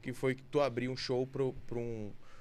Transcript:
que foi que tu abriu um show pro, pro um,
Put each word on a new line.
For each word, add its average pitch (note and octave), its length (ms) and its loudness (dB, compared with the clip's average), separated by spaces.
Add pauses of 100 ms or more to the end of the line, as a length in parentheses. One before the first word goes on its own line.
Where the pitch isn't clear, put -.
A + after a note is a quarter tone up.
que C3+ 140 -6
foi C3 200 2
que C3+ 100 -10
tu D3 180 4
abriu B2 280 2
um C3 60 -2
show B2+ 300 2
pro, C3+ 280 0 (120)
pro A#2 120 -2
um, A2+ 320 -2 (300)